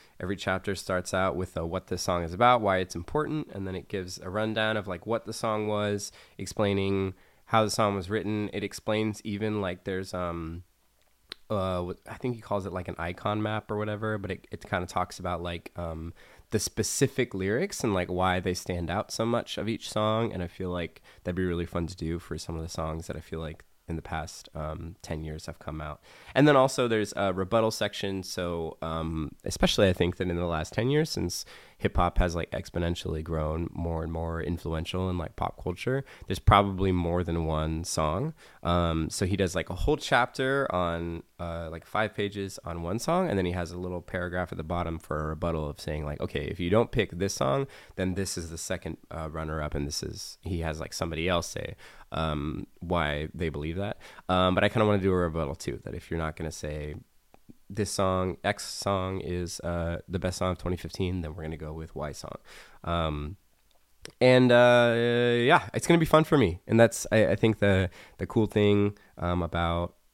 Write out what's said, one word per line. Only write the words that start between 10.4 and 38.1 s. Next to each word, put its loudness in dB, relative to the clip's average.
uh, 0
what, -6
I -12
think -4
he -14
calls -4
it, -6
like, -6
an -6
icon -2
map -2
or -2
whatever, -2
but -6
it, -8
it -12
kinda 0
talks -2
about, -4
like, -6
um, -6
the 2
specific -2
lyrics -2
and, 2
like, 2
why 2
they 0
stand -4
out -4
so -2
much -2
of -4
each -4
song, 0
and -4
I -4
feel -6
like -6
that'd -4
be 0
really 0
fun -2
to -12
do -2
for -8
some -8
of -4
the -8
songs -4
that -8
I -10
feel -8
like -10
in -4
the -6
past, -8
um, -8
ten -8
years -10
have -12
come -10
out. -10
And 8
then 8
also 4
there's 0
a 2
rebuttal 2
section. -2
So, -4
um, -2
especially 4
I 4
think 0
that -2
in 0
the -2
last -2
ten 0
years, 2
since -4
hip 0
hop 2
has, 4
like, -4
exponentially -2
grown -2
more -2
and -4
more -4
influential -2
in, -2
like, -6
pop -4
culture, -2
there's -2
probably 4
more 2
than -2
one -2
song. 0